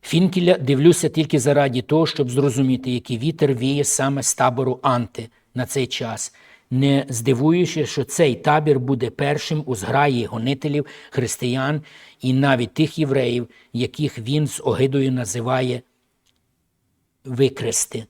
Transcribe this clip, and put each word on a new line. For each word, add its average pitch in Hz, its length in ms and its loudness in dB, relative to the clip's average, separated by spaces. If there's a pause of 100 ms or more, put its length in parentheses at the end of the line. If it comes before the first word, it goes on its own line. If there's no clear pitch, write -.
Фінкеля 175 540 2
дивлюся 147 500 4
тільки 156 300 0
заради 139 440 2
того, 160 240 2
щоб 131 240 -2
зрозуміти, 131 600 0
який 120 280 -4
вітер 147 360 0
віє 135 300 0
саме 139 380 -2
з - 120 -2
табору 127 480 0
Анти 120 460 -2 (260)
на 127 120 -4
цей 131 200 -2
час. - 480 -8 (360)
Не 139 380 2
здивуюся, 139 800 0
що 139 180 -4
цей 143 300 2
табір 147 460 2
буде 123 300 -2
першим 147 560 -4
у 127 80 -4
зграї 120 500 0
гонителів, 139 640 -4 (240)
християн 131 720 -2 (380)
і 127 120 0
навіть 131 420 2
тих 156 240 0
євреїв, 127 500 0 (240)
яких 123 460 -4
він 143 280 -2
з - 180 -8
огидою 135 480 0
називає 123 680 -4 (1400)
викрести. 120 840 -2